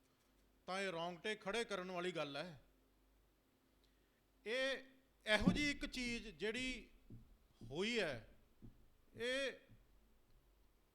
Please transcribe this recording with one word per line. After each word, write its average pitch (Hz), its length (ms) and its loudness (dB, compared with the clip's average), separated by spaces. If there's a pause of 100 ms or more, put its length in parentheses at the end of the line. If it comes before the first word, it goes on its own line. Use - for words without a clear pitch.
(640)
ਤਾਂ 185 160 -2
ਇਹ 196 100 0
ਰੌਂਗਟੇ 175 440 -2
ਖੜੇ 214 280 0
ਕਰਨ 185 280 -4
ਵਾਲੀ 180 200 0
ਗੱਲ 147 260 -2
ਹੈ। 160 240 -6 (1800)
ਇਹ 254 320 0 (480)
ਇਹੋ 214 260 8
ਜਿਹੀ 294 200 6
ਇੱਕ 285 140 -2
ਚੀਜ਼ 240 420 -2
ਜਿਹੜੀ 220 600 -2 (760)
ਹੋਈ 190 360 0
ਹੈ, 139 380 -4 (800)
ਇਹ 254 380 0 (1400)